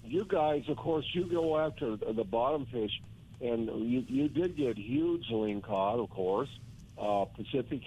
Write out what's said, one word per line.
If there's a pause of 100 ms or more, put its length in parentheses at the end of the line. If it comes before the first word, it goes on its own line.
you
guys,
of
course,
you
go
after
the,
the
bottom
fish, (500)
and (200)
you,
you
did
get
huge
lingcod,
of
course, (480)
uh,
Pacific